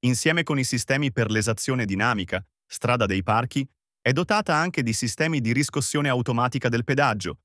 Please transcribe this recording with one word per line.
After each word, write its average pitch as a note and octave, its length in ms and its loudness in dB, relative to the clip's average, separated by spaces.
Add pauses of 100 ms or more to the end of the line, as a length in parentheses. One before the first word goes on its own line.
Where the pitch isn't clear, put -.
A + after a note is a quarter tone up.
Insieme C3 400 2
con D3+ 120 0
i C3+ 60 0
sistemi C3+ 480 0
per G#2+ 220 0
l'esazione A2 520 0
dinamica, G2 600 -2 (180)
Strada A#2+ 420 0
dei G2 180 0
Parchi B2 440 0 (320)
è B2 120 2
dotata F3+ 420 0
anche D#3 300 0
di A2+ 80 0
sistemi D3 480 -2
di A#2 120 0
riscossione C#3+ 560 -2
automatica B2 600 0
del A#2 160 0
pedaggio A2 600 0